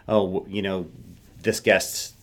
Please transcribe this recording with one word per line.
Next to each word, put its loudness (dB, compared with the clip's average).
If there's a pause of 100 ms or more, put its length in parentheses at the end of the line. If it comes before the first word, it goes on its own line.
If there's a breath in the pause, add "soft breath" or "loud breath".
"Oh, 2 (140)
w-, -8
you -2
know, -4 (540)
this 0
guest 2